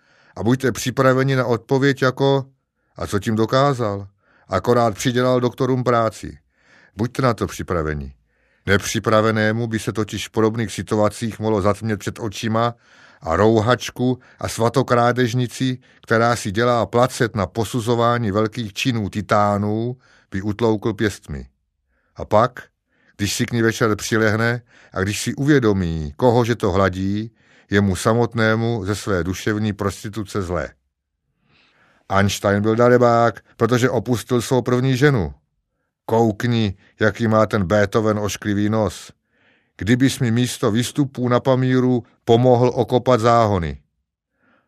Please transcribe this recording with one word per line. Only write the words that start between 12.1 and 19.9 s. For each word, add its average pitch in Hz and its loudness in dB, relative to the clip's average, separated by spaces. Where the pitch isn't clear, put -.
očima 113 -2
a 82 -2
rouhačku 117 2
a - -8
svatokrádežnici, 120 0
která 117 2
si 107 -6
dělá 117 0
placet 120 0
na 95 -2
posuzování 117 -2
velkých 107 -4
činů 113 -4
titánů, 104 -2